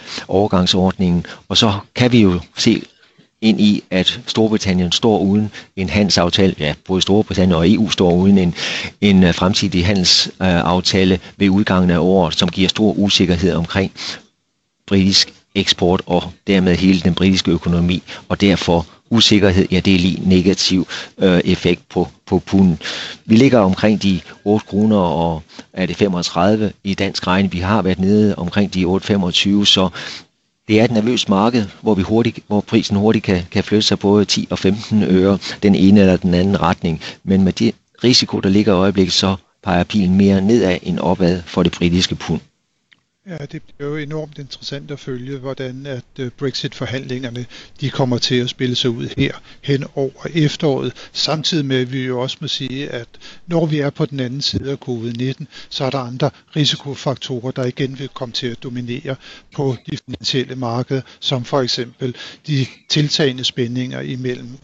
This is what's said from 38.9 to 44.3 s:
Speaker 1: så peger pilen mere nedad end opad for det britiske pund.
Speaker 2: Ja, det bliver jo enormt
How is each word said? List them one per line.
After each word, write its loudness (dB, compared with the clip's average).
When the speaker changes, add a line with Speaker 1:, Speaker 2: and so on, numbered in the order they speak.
Speaker 1:
så 0
peger 0
pilen 0
mere 4
nedad 2
end -4
opad 0
for -2
det 2
britiske 0
pund. -6
Speaker 2:
Ja, -10
det -14
bliver -12
jo -6
enormt -10